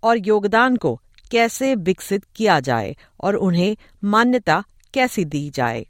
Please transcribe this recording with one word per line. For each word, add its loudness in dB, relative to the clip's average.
और 2
योगदान 2
को -2
कैसे 0
विकसित -4
किया 2
जाए -4
और 0
उन्हें 0
मान्यता 2
कैसे -2
दी -8
जाए। -4